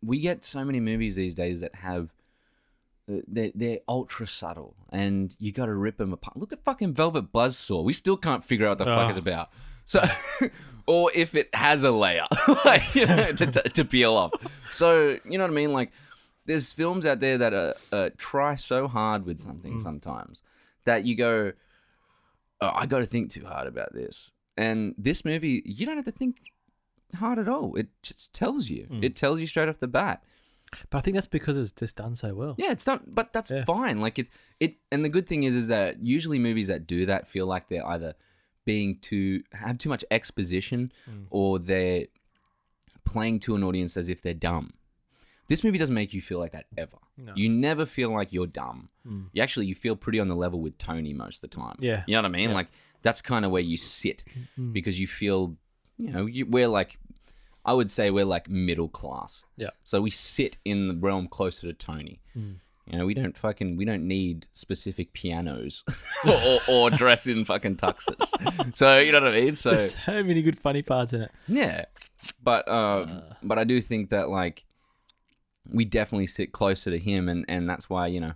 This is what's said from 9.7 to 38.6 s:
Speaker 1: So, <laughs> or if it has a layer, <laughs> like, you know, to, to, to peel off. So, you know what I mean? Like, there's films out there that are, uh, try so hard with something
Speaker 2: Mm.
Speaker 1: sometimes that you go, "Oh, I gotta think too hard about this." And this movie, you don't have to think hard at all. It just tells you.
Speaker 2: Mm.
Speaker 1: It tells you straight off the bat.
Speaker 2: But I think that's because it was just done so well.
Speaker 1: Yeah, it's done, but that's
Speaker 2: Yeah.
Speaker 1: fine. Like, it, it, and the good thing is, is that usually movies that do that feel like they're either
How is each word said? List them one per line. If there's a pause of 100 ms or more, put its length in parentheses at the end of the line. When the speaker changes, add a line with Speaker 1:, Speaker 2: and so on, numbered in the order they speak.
Speaker 1:
So, (380)
<laughs>
or
if
it
has
a
layer, (200)
<laughs>
like,
you
know,
to,
to,
to
peel
off. (400)
So,
you
know
what
I
mean?
Like, (540)
there's
films
out
there
that
are, (180)
uh,
try
so
hard
with
something
Speaker 2:
Mm.
Speaker 1:
sometimes (420)
that
you
go, (1080)
"Oh,
I
gotta
think
too
hard
about
this." (260)
And
this
movie,
you
don't
have
to
think (720)
hard
at
all.
It (140)
just
tells
you.
Speaker 2:
Mm.
Speaker 1:
It
tells
you
straight
off
the
bat. (680)
Speaker 2:
But
I
think
that's
because
it
was
just
done
so
well.
Speaker 1:
Yeah,
it's
done,
but
that's
Speaker 2:
Yeah.
Speaker 1:
fine.
Like,
it, (280)
it, (140)
and
the
good
thing
is,
is
that
usually
movies
that
do
that
feel
like
they're
either (500)